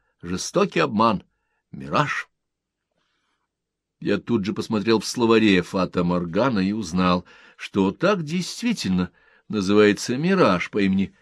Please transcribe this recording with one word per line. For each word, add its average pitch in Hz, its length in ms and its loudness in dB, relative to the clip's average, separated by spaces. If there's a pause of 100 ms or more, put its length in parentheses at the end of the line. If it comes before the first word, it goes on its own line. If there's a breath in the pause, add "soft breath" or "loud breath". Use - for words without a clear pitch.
(220)
жестокий 165 580 -4
обман, 113 440 0 (480)
мираж». 92 580 -4 (1700)
Я 101 180 -2
тут 107 280 -2
же 101 80 -4
посмотрел 107 480 0
в - 40 -10
словаре 110 560 4
фата-моргана 90 1000 -2
и 95 120 0
узнал, 92 540 0 (320 soft breath)
что 98 340 -2
так 180 320 0
действительно 151 880 -4 (380 soft breath)
называется 104 640 2
мираж 147 540 0
по 107 120 -2
имени 95 400 0